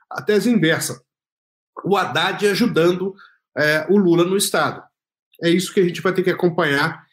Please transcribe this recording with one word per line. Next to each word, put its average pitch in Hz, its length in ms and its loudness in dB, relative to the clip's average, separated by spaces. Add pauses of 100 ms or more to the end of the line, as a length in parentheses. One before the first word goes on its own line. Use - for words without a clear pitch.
a - 140 -12
tese 208 260 2
inversa. 160 500 0 (840)
O 185 100 2
Haddad 170 520 -2
ajudando, 180 680 0 (420)
é, 151 360 0
o 196 40 4
Lula 175 280 4
no 185 120 -2
Estado. 180 460 -2 (580)
É 165 80 -2
isso 180 240 0
que - 80 0
a 190 40 4
gente 175 180 -2
vai 190 100 -2
ter 185 120 -2
que 175 80 0
acompanhar 160 800 -2